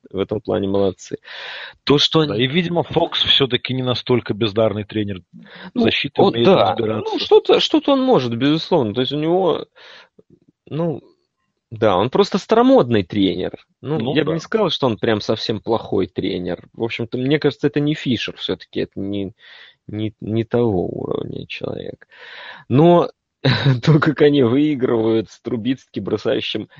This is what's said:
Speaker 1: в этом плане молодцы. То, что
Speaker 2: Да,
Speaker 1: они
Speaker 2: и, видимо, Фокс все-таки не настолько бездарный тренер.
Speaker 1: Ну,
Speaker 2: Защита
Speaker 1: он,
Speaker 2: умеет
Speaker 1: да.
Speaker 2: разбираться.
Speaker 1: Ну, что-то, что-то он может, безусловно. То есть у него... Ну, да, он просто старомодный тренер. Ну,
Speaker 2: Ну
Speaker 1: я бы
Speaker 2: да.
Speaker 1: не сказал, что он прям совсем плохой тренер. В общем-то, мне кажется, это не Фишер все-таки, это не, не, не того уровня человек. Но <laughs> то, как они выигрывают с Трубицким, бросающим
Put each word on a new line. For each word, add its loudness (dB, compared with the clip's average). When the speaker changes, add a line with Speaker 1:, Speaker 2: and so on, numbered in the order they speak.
Speaker 1:
в -8
этом -4
плане -2
молодцы. -2
То, 4
что 2
Speaker 2:
Да, -4
Speaker 1:
они 2
Speaker 2:
и, 4
видимо, 0
Фокс -2
все-таки 0
не -2
настолько -2
бездарный 0
тренер. -6
Speaker 1:
Ну, -2
Speaker 2:
Защита 0
Speaker 1:
он, 4
Speaker 2:
умеет 0
Speaker 1:
да. 6
Speaker 2:
разбираться. -4
Speaker 1:
Ну, -4
что-то, 4
что-то 0
он 2
может, 2
безусловно. 0
То -2
есть -4
у -4
него... 0
Ну, -4
да, 2
он 2
просто 0
старомодный 4
тренер. -2
Ну, -4
Speaker 2:
Ну -4
Speaker 1:
я 2
бы -4
Speaker 2:
да. -2
Speaker 1:
не -6
сказал, -2
что -2
он 0
прям 0
совсем -4
плохой -2
тренер. -6
В -10
общем-то, -6
мне 0
кажется, -2
это -2
не 0
Фишер -4
все-таки, -8
это -8
не, -6
не, -6
не -2
того 0
уровня -8
человек. -12
Но 6
<laughs> 2
то, 6
как 2
они 6
выигрывают 2
с -20
Трубицким, -6
бросающим -4